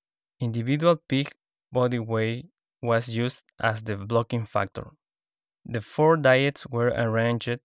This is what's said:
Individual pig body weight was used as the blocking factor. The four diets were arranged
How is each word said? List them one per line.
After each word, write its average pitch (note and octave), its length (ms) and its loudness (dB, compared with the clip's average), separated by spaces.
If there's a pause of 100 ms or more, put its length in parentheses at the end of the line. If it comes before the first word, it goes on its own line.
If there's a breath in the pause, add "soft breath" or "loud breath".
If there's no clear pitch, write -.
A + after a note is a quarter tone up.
(400)
Individual B2+ 560 0 (140)
pig C3+ 220 0 (420)
body B2 260 0
weight A2+ 460 -2 (360)
was A#2 280 0
used A#2 340 -2 (160)
as A2 240 0
the G#2+ 140 -6
blocking A#2 480 -2
factor. - 460 -4 (760)
The A2+ 160 -6
four D#3 360 4
diets C3+ 500 4
were A#2+ 280 0
arranged A#2 680 0